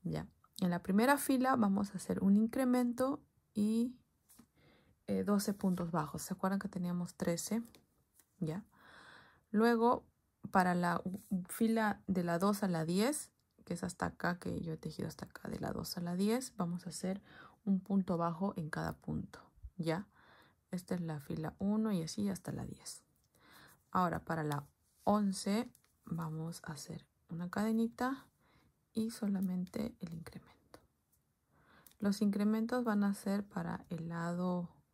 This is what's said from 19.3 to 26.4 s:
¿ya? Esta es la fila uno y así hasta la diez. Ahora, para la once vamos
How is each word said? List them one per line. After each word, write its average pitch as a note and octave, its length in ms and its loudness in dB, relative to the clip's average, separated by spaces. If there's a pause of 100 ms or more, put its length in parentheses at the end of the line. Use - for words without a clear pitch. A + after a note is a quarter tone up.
¿ya? D#3+ 300 -2 (640)
Esta F3+ 240 -4
es F3 60 -4
la D#3 200 -6
fila D#3+ 380 -6
uno G#3+ 320 0
y F3 120 2
así G3+ 260 -2
hasta F#3 240 -4
la - 140 -6
diez. - 360 -14 (880)
Ahora, E3+ 340 2
para E3 180 -2
la D3 220 -2 (380)
once G#3 680 2 (340)
vamos E3 600 -6